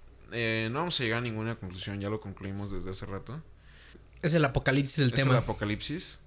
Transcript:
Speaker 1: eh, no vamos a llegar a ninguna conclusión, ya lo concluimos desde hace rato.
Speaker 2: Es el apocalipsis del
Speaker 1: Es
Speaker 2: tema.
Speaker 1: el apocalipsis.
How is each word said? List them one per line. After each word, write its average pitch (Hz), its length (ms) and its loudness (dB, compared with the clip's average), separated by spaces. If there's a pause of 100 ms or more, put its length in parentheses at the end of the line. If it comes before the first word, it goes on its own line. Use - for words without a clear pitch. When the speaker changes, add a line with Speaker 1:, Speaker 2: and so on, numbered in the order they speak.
(320)
Speaker 1:
eh, 113 400 0
no 135 80 -2
vamos 170 200 0
a 135 40 0
llegar 113 160 2
a - 20 -2
ninguna 113 340 -4
conclusión, 92 460 -8
ya 101 80 -2
lo 107 100 -2
concluimos 98 520 -8
desde 92 200 -4
hace 95 140 -6
rato. 98 360 -8 (800)
Speaker 2:
Es 156 120 4
el 160 120 6
apocalipsis 135 520 4
del 139 120 6
Speaker 1:
Es 117 60 -4
Speaker 2:
tema. 135 160 6
Speaker 1:
el 127 60 6
apocalipsis. 117 880 -2